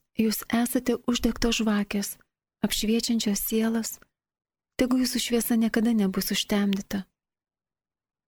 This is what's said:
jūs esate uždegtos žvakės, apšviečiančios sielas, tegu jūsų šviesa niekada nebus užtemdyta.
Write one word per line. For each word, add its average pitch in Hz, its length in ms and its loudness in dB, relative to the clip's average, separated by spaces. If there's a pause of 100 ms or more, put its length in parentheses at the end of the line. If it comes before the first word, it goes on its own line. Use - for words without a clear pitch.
(200)
jūs 220 320 0
esate 240 460 0 (100)
uždegtos 233 540 2
žvakės, 202 540 -2 (480)
apšviečiančios 214 840 0
sielas, 226 480 -2 (800)
tegu 254 240 2
jūsų 247 240 -2
šviesa 240 320 0
niekada 226 400 2
nebus 190 400 0
užtemdyta. 202 680 -2 (1200)